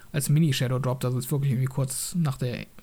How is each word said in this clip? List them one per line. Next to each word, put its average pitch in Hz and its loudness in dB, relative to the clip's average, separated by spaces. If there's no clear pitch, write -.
als 139 0
Mini-Shadow 135 4
Drop, 131 0
dass 127 0
es 127 -2
wirklich 139 0
irgendwie 131 2
kurz - -4
nach 156 0
der, 123 -4